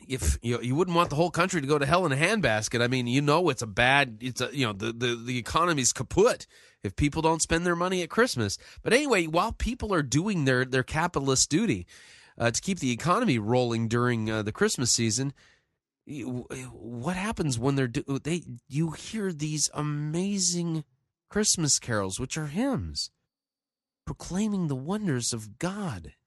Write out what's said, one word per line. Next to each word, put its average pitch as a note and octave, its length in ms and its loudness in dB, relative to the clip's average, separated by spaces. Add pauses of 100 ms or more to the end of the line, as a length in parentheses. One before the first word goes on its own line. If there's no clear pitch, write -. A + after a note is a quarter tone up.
if, - 340 0
you A#2+ 140 0
know, A2+ 80 -2
you B2 140 0
wouldn't F3+ 200 2
want E3+ 140 4
the C#3 60 -2
whole E3 160 2
country F3 280 2
to C3+ 60 -4
go D3 120 4
to C#3 80 2
hell F3 200 0
in C#3 60 2
a C3 40 2
handbasket. C3+ 640 2
I A#2+ 60 4
mean, B2 220 0
you C3 120 2
know, D3+ 280 4
it's C3 140 -2
a A2+ 40 -6
bad, A#2+ 540 2
it's B2+ 200 -8
a, B2 120 -2
you C3+ 140 0
know, G#2+ 60 0
the, A2 200 -4
the, A#2+ 240 -2
the B2 220 -6
economy's D#3 540 2
kaput F#3+ 540 2 (360)
if G2+ 140 -6
people D3 260 0
don't D#3+ 200 2
spend E3+ 240 0
their E3+ 100 2
money F3+ 260 0
at D#3+ 60 -6
Christmas. A#2+ 480 0 (260)
But F3+ 100 0
anyway, A#3+ 340 4
while F3+ 260 2
people A3 400 -4
are D#3+ 100 2
doing D#3 420 0
their, C3 200 4
their B2+ 200 0
capitalist C#3+ 640 0
duty, D3+ 360 0 (520)
uh, A#2 140 2
to - 80 -4
keep F#3 180 -4
the C3 140 0
economy D#3+ 460 2
rolling A#2 500 2
during, A#2+ 420 2
uh, A2 120 0
the G#2 100 -2
Christmas G3+ 400 0
season, A#2+ 420 0 (720)
you, B2+ 400 -8 (260)
what A#2+ 440 -6
happens F#3 420 -2
when C#3 180 2
they're C3 120 2
do-, C3+ 340 -4
they, E3 200 -2 (260)
you D#3+ 220 0
hear G3 420 -6
these D3+ 420 -2
amazing E3+ 1080 -2 (440)
Christmas G3 500 2
carols, G2+ 400 -2
which B2+ 180 -6
are D#3 120 -6
hymns, C#3+ 640 -4 (920)
proclaiming F#3 640 -2
the C#3 60 0
wonders D3 580 -2
of G#2+ 260 -10
God E3 560 -6 (120)